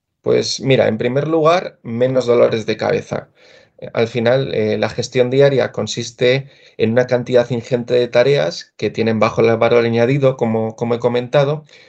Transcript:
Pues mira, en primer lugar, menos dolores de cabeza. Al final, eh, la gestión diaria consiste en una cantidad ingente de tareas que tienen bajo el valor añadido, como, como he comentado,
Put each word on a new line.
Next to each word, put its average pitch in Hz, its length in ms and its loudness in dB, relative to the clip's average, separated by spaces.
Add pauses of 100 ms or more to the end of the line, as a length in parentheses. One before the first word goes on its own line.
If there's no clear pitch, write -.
(220)
Pues 120 380 -2
mira, 117 280 2
en 110 100 -2
primer 127 300 -2
lugar, 165 540 0
menos 123 440 -2
dolores 120 400 2
de 110 100 -4
cabeza. 104 520 -4 (680)
Al 113 140 -2
final, 123 460 0
eh, 107 220 -2
la 110 120 -2
gestión 123 420 -2
diaria 135 400 2
consiste 123 760 -2 (300)
en 110 120 0
una 123 160 2
cantidad 123 440 0
ingente 120 440 -4
de 123 140 0
tareas 143 680 0
que 104 140 -4
tienen 110 300 0
bajo 113 200 0
el 113 160 4
valor 117 280 4
añadido, 131 520 2
como, 110 380 -2
como 120 220 -4
he - 20 -6
comentado, 127 680 -2 (240)